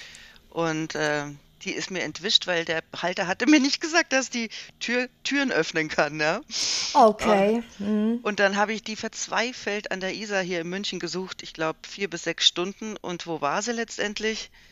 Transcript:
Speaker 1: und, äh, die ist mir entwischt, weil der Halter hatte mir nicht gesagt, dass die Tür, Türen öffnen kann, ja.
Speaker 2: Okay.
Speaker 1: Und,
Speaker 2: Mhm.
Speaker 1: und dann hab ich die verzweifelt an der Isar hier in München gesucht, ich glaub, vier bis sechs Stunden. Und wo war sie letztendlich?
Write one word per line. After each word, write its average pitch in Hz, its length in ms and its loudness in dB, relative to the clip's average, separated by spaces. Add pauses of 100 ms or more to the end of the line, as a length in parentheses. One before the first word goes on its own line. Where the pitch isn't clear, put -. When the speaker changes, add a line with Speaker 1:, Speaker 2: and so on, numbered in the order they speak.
(500)
Speaker 1:
und, 160 440 -2
äh, 147 280 0 (400)
die 190 80 -6
ist - 200 -6
mir 175 120 -4
entwischt, 156 440 -2
weil 170 160 0
der 165 180 -2 (140)
Halter 180 320 -2
hatte 190 200 0
mir 302 120 10
nicht 262 220 2
gesagt, 320 320 2
dass 262 160 2
die 226 200 -4 (300)
Tür, 247 300 -2 (140)
Türen 269 280 0
öffnen 156 380 0
kann, 151 300 0
ja. 160 200 2 (540)
Speaker 2:
Okay. 214 680 6 (160)
Speaker 1:
Und, 202 80 -4
Speaker 2:
Mhm. 214 360 2
Speaker 1:
und 208 160 -2
dann 196 160 4
hab 202 140 4
ich 220 140 -4
die 214 120 -6
verzweifelt 214 960 -4
an 190 80 -4
der 185 160 -4
Isar 202 260 -2
hier 175 200 -2
in 165 80 -6
München 190 300 -4
gesucht, 180 440 -6
ich - 100 -14
glaub, 160 220 -2 (100)
vier 196 240 -6
bis 170 140 -8
sechs - 220 -2
Stunden. 196 560 -2
Und 175 260 -6
wo 160 140 -4
war 151 200 0
sie 233 120 -4
letztendlich? 220 760 -4 (200)